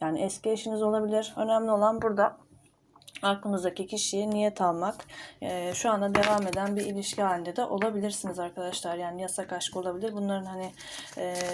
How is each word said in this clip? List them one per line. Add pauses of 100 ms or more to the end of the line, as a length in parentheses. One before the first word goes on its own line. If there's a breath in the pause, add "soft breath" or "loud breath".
yani
eski
eşiniz
olabilir.
Önemli
olan
burada (880)
aklınızdaki
kişiye
niyet
almak. (460 loud breath)
Ee,
şu
anda
devam
eden
bir
ilişki
halinde
de
olabilirsiniz
arkadaşlar.
Yani
yasak
aşk
olabilir.
Bunların
hani, (460 loud breath)
e, (180)